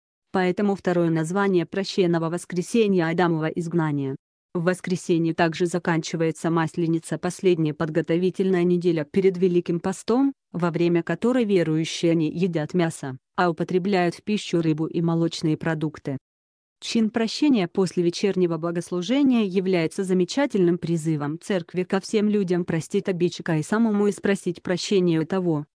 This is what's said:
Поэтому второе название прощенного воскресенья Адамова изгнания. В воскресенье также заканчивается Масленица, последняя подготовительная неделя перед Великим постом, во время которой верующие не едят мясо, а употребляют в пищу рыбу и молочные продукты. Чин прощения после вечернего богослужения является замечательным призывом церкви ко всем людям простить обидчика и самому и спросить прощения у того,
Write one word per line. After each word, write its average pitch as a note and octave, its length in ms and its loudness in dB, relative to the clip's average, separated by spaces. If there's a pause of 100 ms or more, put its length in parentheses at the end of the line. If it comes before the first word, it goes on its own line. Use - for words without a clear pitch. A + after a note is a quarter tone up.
(300)
Поэтому F#3+ 460 0
второе F3 340 0
название F3 560 0
прощенного E3+ 640 0
воскресенья F3+ 800 0
Адамова E3 380 2
изгнания. D#3 680 -2 (400)
В F3 100 -2
воскресенье E3+ 680 0
также E3+ 320 0
заканчивается E3 840 -2
Масленица, E3 680 0
последняя F3 560 0
подготовительная F3 920 0
неделя F3 400 2
перед F#3+ 320 2
Великим F3 440 0
постом, B3+ 520 0 (200)
во F3 180 0
время E3+ 320 2
которой A#3 420 0
верующие E3 720 0
не D#3+ 160 2
едят E3 420 -2
мясо, D#3 460 -2 (180)
а F3+ 140 2
употребляют F3 640 0
в - 80 -18
пищу F#3+ 400 -2
рыбу D#3+ 240 0
и - 160 -4
молочные E3 540 0
продукты. D#3 600 -4 (640)
Чин A3 300 0
прощения A3+ 580 2
после F3+ 340 0
вечернего F3 540 0
богослужения F3+ 880 0
является F3+ 580 0
замечательным F#3 760 2
призывом D#3 600 -2
церкви F3+ 460 -4
ко G3 160 0
всем G#3 280 0
людям F#3 360 0
простить E3 440 -2
обидчика E3+ 500 -2
и D#3 40 -2
самому G#3 460 2
и G3 40 0
спросить F#3 500 -2
прощения F3+ 580 2
у D#3 40 0
того, E3 520 -2